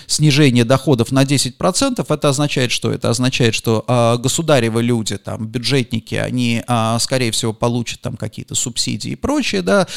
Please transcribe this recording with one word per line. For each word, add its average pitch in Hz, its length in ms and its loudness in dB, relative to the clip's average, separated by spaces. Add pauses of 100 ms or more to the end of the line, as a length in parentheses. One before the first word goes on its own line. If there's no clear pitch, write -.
снижение 139 560 4
доходов 127 480 2
на 135 120 4
десять 135 320 0
процентов, 190 540 0
это 151 200 0
означает 135 420 0
что? - 180 -2
Это 110 200 -2
означает, 123 440 2
что, 110 320 0
а, 120 300 2
государевы 120 680 0
люди, 117 360 0
там, 104 340 -8
бюджетники, 120 640 -2
они, 117 500 0
а, 113 320 0
скорее 123 320 -2
всего, 113 220 -2
получат 120 480 -4
там - 160 -8
какие-то - 380 -10
субсидии 120 580 -4
и 135 40 -6
прочее, 233 460 -2
да, 190 240 2 (100)